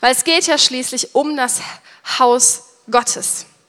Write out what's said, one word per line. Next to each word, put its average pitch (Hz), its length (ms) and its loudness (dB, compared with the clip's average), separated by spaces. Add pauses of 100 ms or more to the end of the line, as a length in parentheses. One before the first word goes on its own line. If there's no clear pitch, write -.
Weil 247 120 4
es 247 120 -2
geht 330 240 2
ja 302 100 2
schließlich 254 560 -2
um 294 220 0
das 247 240 -2 (580)
Haus 247 460 2 (260)
Gottes. - 560 -2 (220)